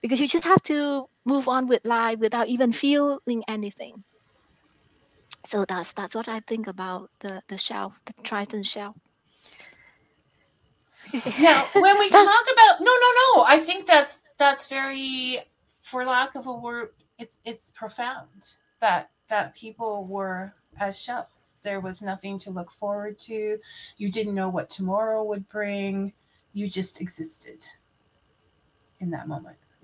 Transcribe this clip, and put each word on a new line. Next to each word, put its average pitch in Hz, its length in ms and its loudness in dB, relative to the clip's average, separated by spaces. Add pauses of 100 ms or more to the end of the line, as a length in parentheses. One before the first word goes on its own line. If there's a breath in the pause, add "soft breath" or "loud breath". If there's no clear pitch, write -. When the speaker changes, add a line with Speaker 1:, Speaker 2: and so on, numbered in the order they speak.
Speaker 1:
Because 240 180 -2
you 285 80 0
just 330 180 -2
have 370 180 6
to 285 420 -4 (200)
move 262 220 0
on 254 200 0
with 247 180 0
life 226 340 -2
without 220 280 -2
even 247 240 0
feeling 277 760 -2
anything. 208 560 -10 (1400)
So 202 200 -4
that's, - 280 -8
that's - 220 -10
what 226 140 -8
I 220 120 -8
think 220 260 -8
about 185 420 -10 (100)
the, 196 280 -12
the 196 100 -12
shell, 196 380 -8 (100)
the - 80 -18 (100)
Triton 208 400 -8
shell. 202 320 -10 (2250 soft breath)
<laughs> 240 240 -6
Speaker 2:
Now, 277 360 6
when 392 260 8
we 403 100 2
Speaker 1:
That's 403 140 10
Speaker 2:
talk 427 300 4
about, 453 260 10
no, 403 120 4
no, 494 440 6
no, 269 100 8
I 285 140 8
think 359 260 -6
that's, 294 340 6 (180)
that's 277 300 2
very, 269 720 -6 (420)
for 254 240 -8
lack 254 300 0
of 254 120 -12
a 254 60 -10
word, 240 360 -10 (280)
it's, 233 280 -20
it's 226 260 -14
profound - 840 -14 (260)
that, 185 280 0 (200)
that 208 260 -4
people 214 500 -8
were 190 480 -8 (260)
as 202 200 -6
shells. - 640 -12
There 196 160 -6
was 185 220 -12
nothing 196 380 -10
to 190 120 -12
look 180 200 -10
forward 208 480 -8
to. 214 380 -8 (400 loud breath)
You 202 140 -6
didn't 208 240 -4
know 190 140 -2
what 180 200 -6
tomorrow 214 540 -2
would 208 260 -8
bring. 196 640 -6 (400)
You 202 160 -6
just 185 320 -8
existed - 640 -16 (1300)
in 180 120 -8
that - 160 -10
moment, - 300 -12 (260)